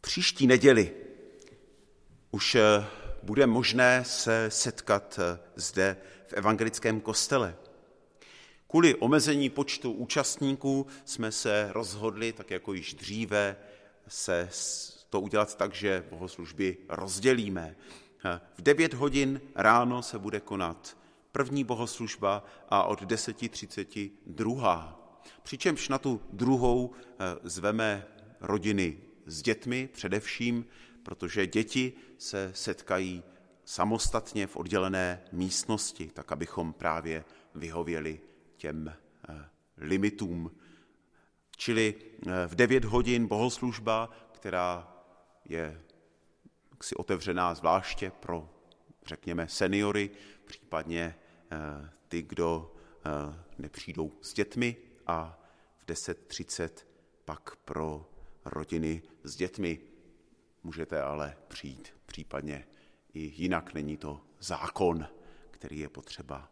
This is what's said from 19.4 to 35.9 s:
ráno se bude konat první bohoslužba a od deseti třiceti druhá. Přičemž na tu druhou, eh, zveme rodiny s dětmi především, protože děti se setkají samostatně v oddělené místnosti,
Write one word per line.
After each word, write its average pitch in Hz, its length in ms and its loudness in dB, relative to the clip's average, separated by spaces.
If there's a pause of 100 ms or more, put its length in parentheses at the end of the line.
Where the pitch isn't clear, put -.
ráno 120 460 6
se 117 180 -8
bude 104 200 -4
konat 92 580 -6 (340)
první 139 320 0
bohoslužba 110 840 -2 (240)
a 98 140 6
od 101 200 0
deseti 113 460 -4
třiceti 101 640 -8 (140)
druhá. 101 720 0 (440)
Přičemž - 460 -2
na 135 80 2
tu 127 240 -2 (120)
druhou, 123 580 4
eh, - 240 -20 (280)
zveme 98 640 0 (340)
rodiny 95 560 0 (280)
s 78 160 -12
dětmi 123 520 -2
především, 117 720 -2 (380)
protože 92 440 -2
děti 127 460 0 (240)
se 95 360 -6
setkají 92 720 -4 (420)
samostatně 107 840 -2
v - 80 -12
oddělené 92 760 0
místnosti, 92 840 -2